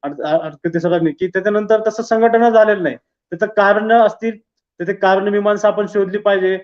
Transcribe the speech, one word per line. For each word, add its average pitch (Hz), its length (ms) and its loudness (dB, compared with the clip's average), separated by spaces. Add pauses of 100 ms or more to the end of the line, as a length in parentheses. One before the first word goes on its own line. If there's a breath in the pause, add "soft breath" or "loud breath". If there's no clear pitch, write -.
अड-, 143 180 -10
अड-, 156 200 -2
अडकते 160 380 -6
सरांनी, 165 320 0
की 180 160 -6
त्याच्यानंतर 208 600 0
तसं 220 160 -6
संघटन 226 460 2
झालेलं 214 340 4
नाही. 131 120 -4
त्याचं - 500 -10
कारण 214 460 2
असतील, 226 460 2 (120)
त्याचे - 440 -10
कारण 196 340 0
मीमांसा 208 400 0
आपण 208 220 0
शोधली 196 280 -4
पाहिजे 196 460 0